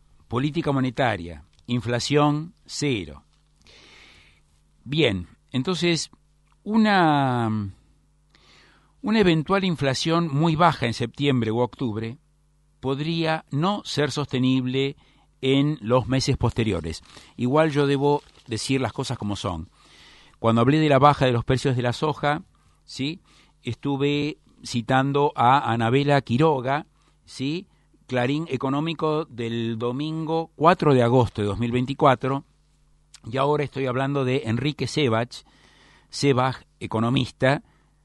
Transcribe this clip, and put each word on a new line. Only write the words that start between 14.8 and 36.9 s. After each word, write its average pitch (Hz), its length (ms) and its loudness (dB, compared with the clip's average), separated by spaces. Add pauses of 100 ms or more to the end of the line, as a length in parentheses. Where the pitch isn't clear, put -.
en 139 400 2
los 113 260 0
meses 131 300 0
posteriores. 98 640 -2 (340)
Igual 151 340 2
yo 143 160 0
debo 143 360 0 (240)
decir 123 340 -2
las 117 140 -4
cosas 123 240 -6
como 101 180 -6
son. 87 320 -8 (720)
Cuando 113 240 4
hablé 143 160 4
de 156 100 2
la 135 100 6
baja 143 280 6
de 127 60 4
los 117 120 0
precios 131 320 0
de 123 60 -4
la 120 100 0
soja, 147 520 -2 (420)
¿sí?, - 340 -8 (420)
estuve 143 760 -2 (260)
citando 135 720 0
a 127 340 4
Anabela 131 520 2
Quiroga, 135 640 0 (400)
¿sí?, 151 400 -8 (400)
Clarín 131 420 -2
Económico 151 800 -2
del 117 520 -6
domingo 156 800 -4
cuatro 156 380 4
de 123 80 6
agosto 117 400 2
de 104 60 0
dos 98 100 -4
mil 117 120 -2
veinticuatro, 131 760 0 (840)
y 123 60 -6
ahora 147 260 0
estoy 135 220 -6
hablando 135 400 -2
de 127 220 -2
Enrique 123 400 -2
Sebach, 120 580 -2 (640)
Sebach, 131 560 0 (160)
economista, 123 800 -2 (420)